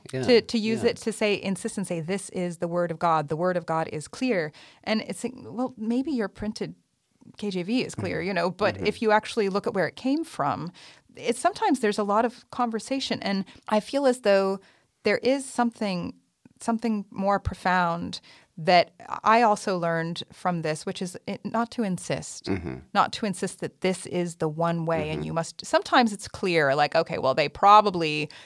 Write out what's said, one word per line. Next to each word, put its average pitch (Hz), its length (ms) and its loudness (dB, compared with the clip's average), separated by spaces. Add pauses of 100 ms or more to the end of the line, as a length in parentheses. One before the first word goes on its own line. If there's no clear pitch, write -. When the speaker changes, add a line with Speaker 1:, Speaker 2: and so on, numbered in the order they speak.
(120)
Speaker 1:
yeah, 131 120 -4
Speaker 2:
To, 240 160 6
to 233 180 0
use 220 240 0
Speaker 1:
yeah. 233 80 4
Speaker 2:
it 240 80 -2
to 220 140 -4
say, 208 280 0
insist 196 380 -4
and 190 80 -4
say, 170 140 -4
"This 185 300 -6
is 175 280 -4
the 175 100 -2
word 175 220 0
of 160 80 -8
God. 160 300 2
The 156 80 -2
word 180 200 0
of 165 80 -4
God 160 280 -2
is 156 160 -8
clear." 185 420 -2 (320)
And 220 200 -2
it's - 200 -10
like, 247 140 -6
well, 247 400 -6
maybe 240 340 -2
your 233 180 0
printed 214 460 -8 (640)
K 208 120 -4
J 185 140 -2
V 233 180 0
is - 120 -8
clear, 175 240 -4
Speaker 1:
Mm-hmm. 165 100 -4
Speaker 2:
you 202 60 -2
know, 175 160 0
but 190 260 0
Speaker 1:
Mm-hmm. 190 100 -4
Speaker 2:
if 208 160 -2
you 214 80 2
actually 214 380 2
look 190 180 -2
at - 80 0
where 170 140 2
it - 80 -12
came 294 280 -2
from, 143 460 -4 (460)
it's 202 240 -4
sometimes 349 400 2
there's 208 180 2
a 208 60 0
lot 208 220 2
of - 240 -10
conversation. 240 720 -4
And 190 220 -2 (260)
I 214 100 4
feel 277 260 0
as 254 140 4
though 196 400 4 (440)
there 208 140 4
is 269 260 0
something, 208 680 -2 (480)
something 220 500 -2
more 196 300 0
profound 180 800 0 (360)
that 175 360 4 (320)
I 226 180 6
also 208 340 2
learned 165 460 -2 (100)
from 175 300 -2
this, 156 240 -4
which 196 160 -6
is 180 140 -8 (100)
it, 196 180 -8
not 233 280 -4
to 247 100 -4
insist, 170 600 -6
Speaker 1:
Mm-hmm. 73 300 -4 (180)
Speaker 2:
not - 220 2
to - 120 -4
insist 190 360 -4
that - 180 -8
this 185 260 -2
is 175 300 -4
the 160 100 -2
one 165 400 0
way 160 240 -2
and 151 80 -4
Speaker 1:
Mm-hmm. 156 80 -6
Speaker 2:
you 156 60 -6
must, - 340 -6
sometimes 302 460 4
it's - 160 -10
clear, 156 480 2
like, 147 180 4
okay, 165 240 0
well, 131 160 2
they 147 140 2
probably, 180 840 6 (160)